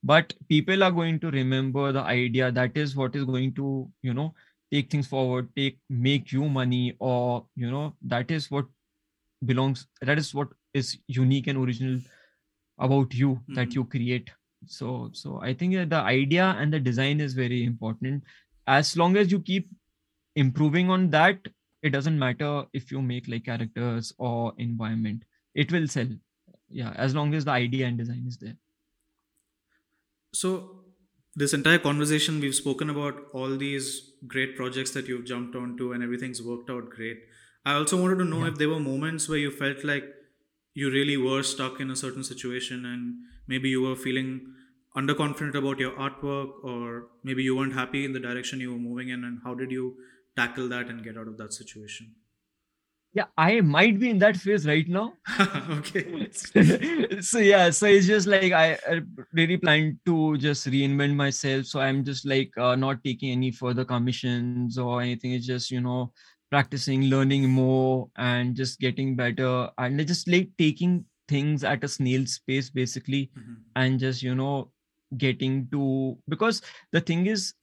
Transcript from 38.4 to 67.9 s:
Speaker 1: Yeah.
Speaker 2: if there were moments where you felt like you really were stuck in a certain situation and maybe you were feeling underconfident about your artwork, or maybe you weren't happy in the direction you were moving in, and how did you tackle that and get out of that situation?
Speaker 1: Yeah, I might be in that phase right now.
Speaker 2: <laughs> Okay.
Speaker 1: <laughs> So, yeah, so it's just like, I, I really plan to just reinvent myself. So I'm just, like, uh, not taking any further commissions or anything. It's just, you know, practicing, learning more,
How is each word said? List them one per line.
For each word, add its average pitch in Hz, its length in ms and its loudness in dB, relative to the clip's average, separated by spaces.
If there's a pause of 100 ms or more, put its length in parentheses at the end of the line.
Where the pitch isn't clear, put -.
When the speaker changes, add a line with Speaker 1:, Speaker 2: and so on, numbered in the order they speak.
Speaker 1:
Yeah. - 80 0
Speaker 2:
if 147 60 -10
there 147 100 2
were 160 120 -2
moments 151 480 -4
where 156 100 -2
you 143 120 -2
felt 139 340 -4
like 143 200 -2 (680)
you 139 160 -2
really 139 260 2
were 135 260 0
stuck 131 380 -6
in 135 100 -6
a 131 60 -6
certain 131 280 -8
situation 123 600 -8
and 123 300 -8 (320)
maybe 131 220 -2
you 131 140 2
were 131 140 0
feeling 131 580 -6 (420)
underconfident 143 580 -2
about 139 240 -2
your 131 140 -2
artwork, 139 580 -6 (140)
or 120 440 -10 (140)
maybe 131 200 -4
you 131 140 2
weren't 135 160 0
happy 131 320 -4
in 135 80 -6
the 131 80 -6
direction 123 400 -8
you 123 120 -8
were 120 60 -8
moving 120 320 -8
in, 123 140 -6
and 120 200 -8
how 123 100 -6
did 127 160 -6
you 127 260 -6 (400)
tackle 123 320 -2
that 123 200 -6
and 117 160 -12
get 110 120 -14
out 110 120 -12
of 110 100 -14
that 107 140 -12
situation? 107 640 -16 (960)
Speaker 1:
Yeah, 202 140 -2 (100)
I 196 240 4
might 185 400 6
be 247 100 2
in 208 80 2
that 208 180 6
phase 190 300 0
right 151 220 2
now. 196 260 -4 (120)
Speaker 2:
<laughs> - 140 -4 (380)
Okay. 165 560 -6
Speaker 1:
<laughs> 208 840 4
So, 185 180 -2
yeah, 196 320 8
so 185 160 2
it's 202 200 10
just 202 200 4
like, 190 260 4
I, 160 260 6 (100)
I 165 120 0 (320)
really 165 240 4
plan 156 500 4
to 156 300 4
just 143 300 0
reinvent 139 480 2
myself. 139 520 0
So 147 140 -4
I'm 135 240 2
just, 135 220 -6
like, 135 300 2
uh, 123 200 4
not 131 280 0
taking 135 260 -2
any 127 200 0
further 123 340 -2
commissions 123 920 -2
or 123 240 0
anything. 123 300 -4
It's 123 140 -4
just, 123 240 -4
you 127 100 -2
know, 123 320 -2 (380)
practicing, 135 540 2
learning 135 460 4
more, 131 680 4